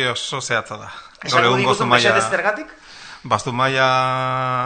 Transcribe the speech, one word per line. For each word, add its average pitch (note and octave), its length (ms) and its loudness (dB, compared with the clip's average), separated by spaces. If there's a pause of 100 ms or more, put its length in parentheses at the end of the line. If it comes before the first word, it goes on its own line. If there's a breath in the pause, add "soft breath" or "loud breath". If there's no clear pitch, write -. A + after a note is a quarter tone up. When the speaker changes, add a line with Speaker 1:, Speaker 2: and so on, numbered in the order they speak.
Speaker 1:
oso B2+ 340 -4
zehatza A2 400 -4
da. F#2+ 80 -16 (280 loud breath)
Speaker 2:
Esango C3+ 200 -4
Speaker 1:
Gaur A#2 100 4
egungo B2+ 140 4
Speaker 2:
diguzu, B2+ 240 2
Speaker 1:
Zumaia A#2+ 300 4
Speaker 2:
mesedez, A2+ 180 2
zergatik? G3+ 400 -2 (520 loud breath)
Speaker 1:
Ba, A#2 160 0
Zumaia C3 500 0 (760)